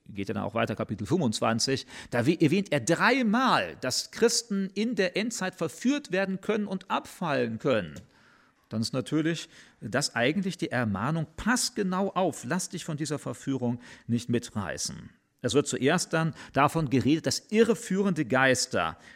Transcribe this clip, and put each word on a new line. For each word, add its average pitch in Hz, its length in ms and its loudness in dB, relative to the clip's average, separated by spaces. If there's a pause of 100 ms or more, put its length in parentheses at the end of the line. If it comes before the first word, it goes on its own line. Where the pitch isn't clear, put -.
geht 98 180 -8
ja 107 60 -4
dann 101 100 -4
auch 98 120 -4
weiter, 113 200 0
Kapitel 107 300 -6
fünfundzwanzig, 123 800 0 (240)
da 120 160 0
we-, 170 160 4
erwähnt 175 300 4
er 147 100 2
dreimal, 196 960 2
dass - 300 -4
Christen 202 640 0
in 226 220 -2
der 185 200 0
Endzeit 196 400 -2
verführt 247 560 -2
werden 190 300 0
können 208 240 0
und 190 240 -6
abfallen 139 680 -2
können. 107 340 0 (760)
Dann 110 140 -2
ist 113 100 -2
natürlich 151 560 -2 (320)
das 123 360 -2
eigentlich 165 420 0
die - 140 -4
Ermahnung, 123 560 0 (100)
"Pass - 380 0
genau 196 340 0
auf, 180 340 0
lass 160 260 -2
dich 175 140 -8
von 156 140 -6
dieser 147 220 -4
Verführung 123 600 -2 (280)
nicht 113 220 0
mitreißen." 92 840 -4 (300)
Es 117 120 0
wird 139 140 4
zuerst 143 440 0
dann 160 220 0 (200)
davon 143 360 2
geredet, 131 380 4
dass - 240 -4
irreführende 202 760 0
Geister 120 720 2 (180)